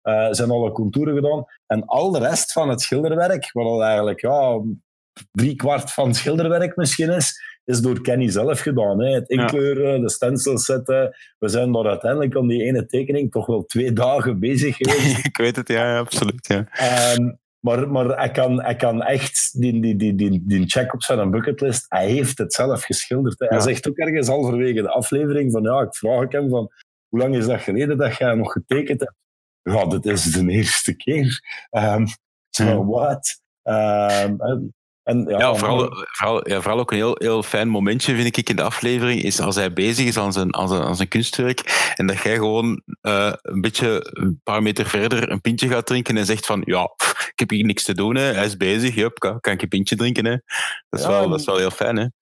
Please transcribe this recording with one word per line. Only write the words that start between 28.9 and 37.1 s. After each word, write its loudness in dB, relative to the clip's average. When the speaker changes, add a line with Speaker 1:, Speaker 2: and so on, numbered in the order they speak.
Speaker 1:
hebt?" -6
"Ja, 2
dit 0
is 0
de 2
eerste 0
keer." 0
Ehm, 2
zo, -2
Speaker 2:
Hmm. 2
Speaker 1:
"What?" -2
Ehm, 0
en, -4
en 0
ja, 0
Speaker 2:
Ja, 2
vooral, 2
Speaker 1:
maar -4
Speaker 2:
vooral, -2
ja, -2
vooral 0
ook -2
een 0
heel, 0